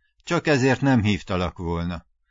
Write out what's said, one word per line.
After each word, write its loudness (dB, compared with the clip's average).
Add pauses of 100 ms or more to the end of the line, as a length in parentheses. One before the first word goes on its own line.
(220)
Csak -2
ezért 2
nem 2
hívtalak -2
volna. -6 (240)